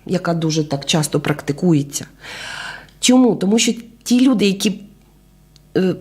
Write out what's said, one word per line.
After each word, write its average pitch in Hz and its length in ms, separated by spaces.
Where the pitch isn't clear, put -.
яка 175 280
дуже 160 340
так 143 180
часто 151 340
практикується. 147 840
Чому? 247 360
Тому 202 220
що 226 140
ті 247 180
люди, 220 260
які, 196 340
е, 185 240